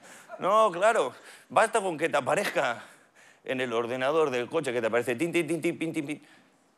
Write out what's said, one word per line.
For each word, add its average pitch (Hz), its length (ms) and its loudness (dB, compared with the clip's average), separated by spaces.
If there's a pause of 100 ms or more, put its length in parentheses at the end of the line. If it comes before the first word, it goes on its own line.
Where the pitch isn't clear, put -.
(400)
No, 208 320 4
claro, 175 420 2 (360)
basta 220 320 2
con 180 160 -4
que 160 100 -2
te 143 80 -2
aparezca 143 640 0 (640)
en 131 160 -4
el 123 140 -2
ordenador 131 560 0
del 123 180 -2
coche, 156 240 -2
que 120 80 0
te 113 80 0
aparece 117 280 0
tin, 160 180 -2
tin, 165 120 2
tin, 156 160 -4
tin, 165 160 -2
pin, 160 160 -4
tin, 156 120 -4
pin. 151 220 -10 (500)